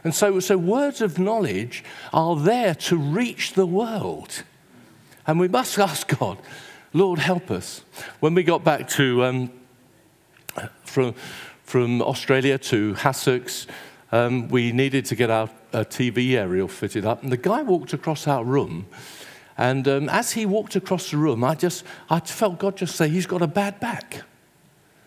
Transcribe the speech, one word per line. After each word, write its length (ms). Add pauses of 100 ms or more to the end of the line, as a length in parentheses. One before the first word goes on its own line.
And 120
so, 240
so 180
words 440
of 180
knowledge 640 (300)
are 240
there 360
to 240
reach 560
the 120
world. 760 (840)
And 120
we 100
must 300
<laughs> 100
ask 180
God, 320 (540)
"Lord, 260
help 320
us." 300 (400)
When 140
we 80
got 200
back 260
to, 360
um, 260 (1300)
from, 280 (500)
from 380
Australia 560
to 360
Hassocks, 760 (460)
um, 340
we 240
needed 340
to 100
get 140
our, 200 (240)
uh, 100
T 260
V 280
aerial 320
fitted 340
up. 180
And 120
the 40
guy 260
walked 280
across 360
our 180
room. 400 (720)
And, 320
um, 180
as 240
he 140
walked 320
across 340
the 60
room, 260
I 120
just, 280 (260)
I 120
felt 380
God 180
just 180
say, 140
"He's 160
got 160
a 60
bad 340
back." 400 (840)